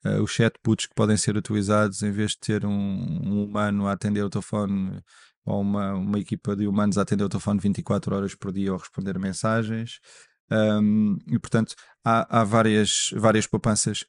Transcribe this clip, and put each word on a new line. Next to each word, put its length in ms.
eh, 160
os 100
chatbots 540
que 100
podem 220
ser 180
utilizados 680
em 80
vez 200
de 80
ter 260
um, 60
um 720
humano 440
a 40
atender 320
o 60
telefone 720
ou 160
uma, 320
uma 260
equipa 360
de 120
humanos 300
a 40
atender 220
o 60
telefone 300
vinte 200
e 40
quatro 320
horas 180
por 200
dia 180
ou 60
responder 420
mensagens. 800
Ahm, 680
e, 100
portanto, 380
há, 380
há 20
várias, 720
várias 320
poupanças 540
que 100